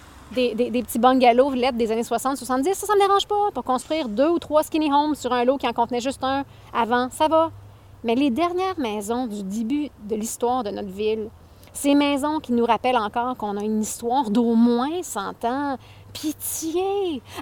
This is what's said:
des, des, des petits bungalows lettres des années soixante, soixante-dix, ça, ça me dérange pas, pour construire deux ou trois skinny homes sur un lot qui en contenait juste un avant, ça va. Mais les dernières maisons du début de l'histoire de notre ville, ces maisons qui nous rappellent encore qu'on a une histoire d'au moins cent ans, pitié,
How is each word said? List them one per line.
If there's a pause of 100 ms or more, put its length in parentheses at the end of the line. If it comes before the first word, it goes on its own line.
(320)
des,
des,
des
petits
bungalows
lettres
des
années
soixante,
soixante-dix,
ça,
ça
me
dérange
pas,
pour
construire
deux
ou
trois
skinny
homes
sur
un
lot
qui
en
contenait
juste
un (300)
avant,
ça
va. (500)
Mais
les
dernières
maisons
du
début (140)
de
l'histoire
de
notre
ville, (440)
ces
maisons
qui
nous
rappellent
encore
qu'on
a
une
histoire
d'au
moins
cent
ans, (360)
pitié, (200)